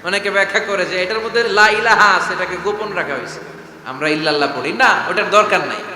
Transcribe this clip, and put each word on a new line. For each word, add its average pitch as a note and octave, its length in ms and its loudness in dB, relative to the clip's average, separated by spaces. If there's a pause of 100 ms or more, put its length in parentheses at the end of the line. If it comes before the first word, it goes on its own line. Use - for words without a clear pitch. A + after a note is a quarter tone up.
অনেকে G3 280 -2
ব্যাখ্যা G3 280 2
করে G3 260 -2
যে F3+ 180 -4
এটার A3 160 -4
মধ্যে A3+ 240 0
লা G#3 260 4
ইলাহা G#3+ 460 4
আছে, F3+ 180 -2
এটাকে F3+ 300 -4
গোপন G#3 300 -4
রাখা D3+ 200 -4
হয়েছে, B2 260 -10 (460)
আমরা C#3 240 -4
ইল্লাল্লাহ D3+ 460 0
পড়ি C3 180 -4
না, A3 360 2
ওটার F#3 200 -2
দরকার G3 300 4
নাই। C3 180 -6 (180)